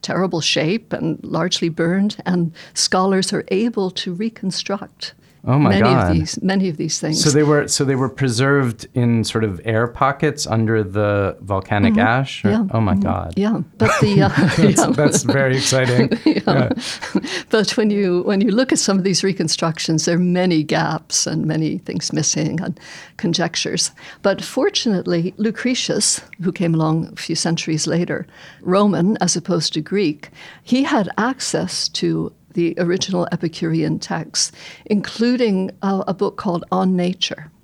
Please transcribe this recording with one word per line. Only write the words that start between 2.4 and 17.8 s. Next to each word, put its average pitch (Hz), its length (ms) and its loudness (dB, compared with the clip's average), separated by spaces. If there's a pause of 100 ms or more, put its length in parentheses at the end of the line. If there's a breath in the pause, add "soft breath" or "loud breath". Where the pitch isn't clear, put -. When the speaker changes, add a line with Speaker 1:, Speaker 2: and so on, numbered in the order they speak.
Speaker 1:
scholars 190 600 0
are 185 160 -2
able 196 420 0
to 185 220 -6
reconstruct 196 1000 -8 (300 soft breath)
Speaker 2:
Oh 123 140 2
my 147 140 6
Speaker 1:
many 98 100 4
Speaker 2:
God. 98 300 4
Speaker 1:
of 82 40 4
these, - 280 0
many 190 260 2
of 151 80 -6
these - 220 -4
things. 156 240 -2
Speaker 2:
So 151 80 4
they 147 100 4
were, 147 260 4
so - 160 0
they 135 120 2
were 127 140 0
preserved 131 840 0
in 120 300 2
sort 110 200 0
of 95 220 -2
air 113 220 2
pockets 139 580 0
under 110 380 2
the 101 580 0
volcanic 98 520 0
Speaker 1:
Mm-hmm. 107 60 2
Speaker 2:
ash? 123 460 0
Or, 202 60 4
Speaker 1:
Yeah. 214 180 2
Speaker 2:
oh 113 100 0
my 107 140 2
Speaker 1:
Mm-hmm. 202 80 2
Speaker 2:
God. 92 340 -2
Speaker 1:
Yeah. 202 260 0 (180)
But 220 100 4 (120)
the, 208 200 4
uh, - 80 4
Speaker 2:
<laughs> - 0 -
That's, - 300 2
Speaker 1:
yeah. 170 320 6
Speaker 2:
that's 151 320 2
very 131 340 2
exciting. 127 540 2 (100)
Speaker 1:
<laughs> - 40 -4
Yeah. - 200 2
Speaker 2:
Yeah. 139 240 2 (800 loud breath)
Speaker 1:
But 214 220 2
when 220 180 2